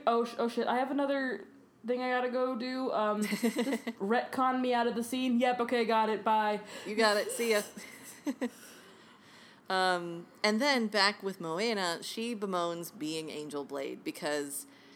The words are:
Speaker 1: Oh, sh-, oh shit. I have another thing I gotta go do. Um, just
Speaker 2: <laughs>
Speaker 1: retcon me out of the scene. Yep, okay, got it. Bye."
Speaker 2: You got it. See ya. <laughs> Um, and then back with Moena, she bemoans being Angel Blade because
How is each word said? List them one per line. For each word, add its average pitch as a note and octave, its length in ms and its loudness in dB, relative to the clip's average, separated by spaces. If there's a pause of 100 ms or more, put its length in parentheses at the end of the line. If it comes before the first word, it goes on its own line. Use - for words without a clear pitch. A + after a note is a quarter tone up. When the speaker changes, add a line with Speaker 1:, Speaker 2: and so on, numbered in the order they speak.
Speaker 1:
Oh, A#3 180 4
sh-, A#3 140 -6
oh A#3 100 2
shit. A#3 200 -2
I A#3+ 100 4
have C4+ 140 0
another C4+ 540 0 (400)
thing B3 160 0
I B3+ 80 0
gotta B3 200 2
go B3+ 260 0
do. B3+ 360 -2
Um, G#3 320 0
just G3+ 200 -2
Speaker 2:
<laughs> A#3 580 -2
Speaker 1:
retcon B3+ 600 2
me B3 120 2
out A#3 140 2
of G#3+ 80 0
the A#3 80 -2
scene. B3+ 360 0
Yep, B3 220 2
okay, A#3+ 240 2
got A3 240 4
it. G#3 140 -2
Bye." G#3+ 360 2 (260)
Speaker 2:
You G#3 100 -6
got G#3 220 6
it. G3+ 140 -2
See A#3 200 0
ya. G#3 100 4 (640)
<laughs> C4 220 -2 (1200)
Um, F3+ 580 0 (180)
and G#3+ 160 4
then C4+ 260 4
back G3+ 340 2
with F#3+ 200 -6
Moena, F3+ 600 -2
she A#3 320 -6
bemoans F3 560 -2
being D#3 400 -6
Angel C#3+ 360 -6
Blade C3+ 360 -6
because D3 640 -4 (300)